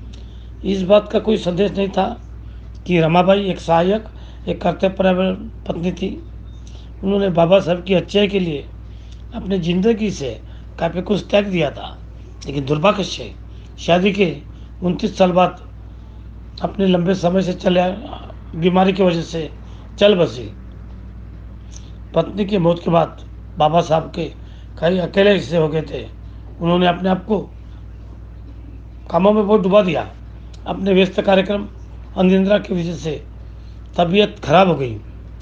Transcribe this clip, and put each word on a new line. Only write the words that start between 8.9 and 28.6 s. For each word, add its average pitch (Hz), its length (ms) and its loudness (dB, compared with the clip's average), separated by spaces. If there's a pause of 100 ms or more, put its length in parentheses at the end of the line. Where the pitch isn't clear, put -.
अपनी 185 240 -2
ज़िंदगी 190 520 2
से 120 300 -6 (380)
काफ़ी 170 220 -2
कुछ 185 280 0
त्याग 202 160 4
दिया 165 260 0
था, 101 260 -12 (480)
लेकिन 139 200 -4
दुर्भाग्य 170 380 2
से - 320 -10 (440)
शादी 180 320 4
के 180 260 2 (460)
उनतीस 180 340 -2
साल 185 140 6
बाद 175 380 2 (960)
अपने 190 240 0
लंबे 180 260 4
समय 180 280 2
से 180 120 0
चले 180 260 2
आ-, 185 140 2 (640)
बीमारी 185 380 4
की 190 100 2
वजह 170 180 4
से 160 300 -6 (480)
चल 202 160 8
बसी। 123 380 0 (1600)
पत्नी 170 300 0
की 202 120 0
मौत 170 260 4
के 180 80 0
बाद 160 360 2 (300)
बाबा 156 240 4
साहब 156 340 0
के 160 180 -6 (460)
कई 180 180 2
अकेले 196 360 6
हिस्से 160 240 0
हो 156 100 4
गए 151 140 0
थे। 123 260 -8 (540)
उन्होंने 175 260 4
अपने 180 220 2
आप 185 160 0
को 202 140 0 (1700)